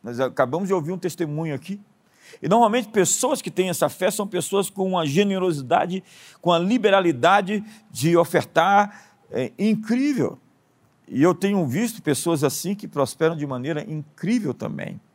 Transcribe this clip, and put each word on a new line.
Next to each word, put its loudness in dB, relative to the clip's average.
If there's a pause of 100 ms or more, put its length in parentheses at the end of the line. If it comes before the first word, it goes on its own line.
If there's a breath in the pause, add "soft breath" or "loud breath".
Nós -8
acabamos -2
de 2
ouvir -2
um -6
testemunho -6
aqui. -10 (600 loud breath)
E, -4
normalmente, 2
pessoas 0
que -8
têm 0
essa 0
fé -2
são -4
pessoas -2
com -4
uma 0
generosidade, 0 (380 loud breath)
com 2
a 4
liberalidade 2 (260 loud breath)
de 2
ofertar, 2 (280 loud breath)
é, -4
incrível. -2 (720)
E 0
eu 6
tenho 0
visto -4
pessoas 0
assim -2
que -12
prosperam -2
de -6
maneira -6
incrível -4
também. -10 (140)